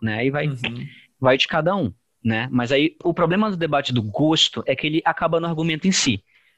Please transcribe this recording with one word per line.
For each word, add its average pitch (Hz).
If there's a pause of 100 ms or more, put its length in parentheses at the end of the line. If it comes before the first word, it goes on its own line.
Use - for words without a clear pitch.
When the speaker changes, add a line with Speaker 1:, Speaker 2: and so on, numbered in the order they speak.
Speaker 1:
né? 110
Aí 127
vai, 147
Speaker 2:
Uhum. 139 (640)
Speaker 1:
vai 131
de -
cada 170
um, 143 (320)
né? 113
Mas 123
aí 147
o 175
problema 185
do 185
debate 147
do 123
gosto 139
é 135
que 143
ele 156
acaba 165
no 165
argumento 160
em -
si. 117 (340)